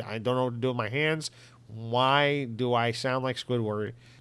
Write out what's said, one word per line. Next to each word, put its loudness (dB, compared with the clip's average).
I -6
don't 0
know 2
what -2
to -8
do 0
with -2
my -2
hands. -2
Why 2
do 0
I 2
sound -2
like -2
Squidward?" -2